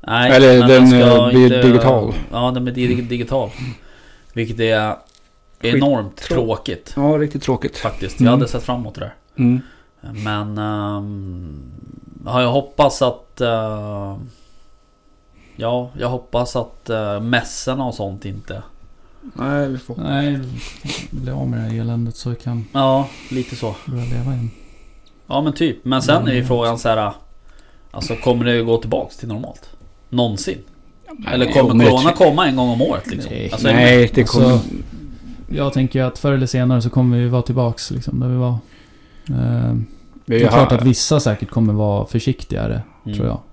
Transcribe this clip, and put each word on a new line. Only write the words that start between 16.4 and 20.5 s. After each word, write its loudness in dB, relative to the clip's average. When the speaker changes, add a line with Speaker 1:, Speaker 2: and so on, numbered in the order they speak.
Speaker 1:
att, -10
eh, -4
mässorna -4
och -6
sånt -10
inte -12
Speaker 2:
Nej, -4
vi -8
får -14
Speaker 3:
Nej, -4